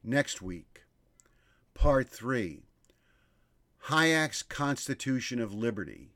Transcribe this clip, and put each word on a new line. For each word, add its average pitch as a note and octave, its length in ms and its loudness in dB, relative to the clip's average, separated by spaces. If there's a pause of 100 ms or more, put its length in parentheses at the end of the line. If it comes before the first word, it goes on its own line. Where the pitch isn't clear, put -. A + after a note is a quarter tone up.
Next C3+ 400 -2
week, F#2 400 -12 (880)
part C3+ 380 4
three, A2 520 -4 (1200)
Hayek's D#3+ 560 2
Constitution C3 1000 -2
of G#2 140 -4
Liberty G2 600 -4